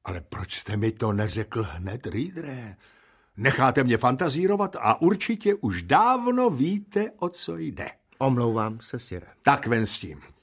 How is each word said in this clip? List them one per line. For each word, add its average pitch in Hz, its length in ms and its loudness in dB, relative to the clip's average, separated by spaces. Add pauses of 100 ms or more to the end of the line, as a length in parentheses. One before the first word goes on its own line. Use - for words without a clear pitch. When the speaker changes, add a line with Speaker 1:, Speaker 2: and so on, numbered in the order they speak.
Speaker 1:
Ale 90 180 -8
proč - 380 -10
jste 107 180 -6
mi 110 140 0
to 107 200 -2
neřekl 104 520 -2
hned, 92 440 -10
Reedere? 131 680 -8 (640)
Necháte 131 460 4
mě 117 140 4
fantazírovat 180 840 2
a 113 220 2
určitě 208 540 2
už 90 280 -2
dávno 247 680 4
víte, 202 680 -2
o 175 120 -4
co 165 280 -10
jde. 160 300 -8 (300)
Speaker 2:
Omlouvám 117 640 0
se, - 180 -12
sire. - 280 -12 (140)
Speaker 1:
Tak 135 260 2
ven 113 180 2
s - 140 -2
tím. 73 220 -14 (220)